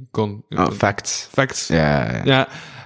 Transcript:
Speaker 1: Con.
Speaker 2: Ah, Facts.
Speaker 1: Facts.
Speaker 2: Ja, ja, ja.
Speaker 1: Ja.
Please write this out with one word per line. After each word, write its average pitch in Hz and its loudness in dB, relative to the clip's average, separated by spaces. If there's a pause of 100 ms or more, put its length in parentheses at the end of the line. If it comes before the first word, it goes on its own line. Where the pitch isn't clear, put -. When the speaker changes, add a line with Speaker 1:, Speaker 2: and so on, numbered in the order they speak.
(100)
Speaker 1:
Con. 104 -4
Speaker 2:
Ah, - 2
Facts. - -2
Speaker 1:
Facts. - -2
Speaker 2:
Ja, - 4
ja, 60 -4
ja. - -6
Speaker 1:
Ja. 135 4 (380)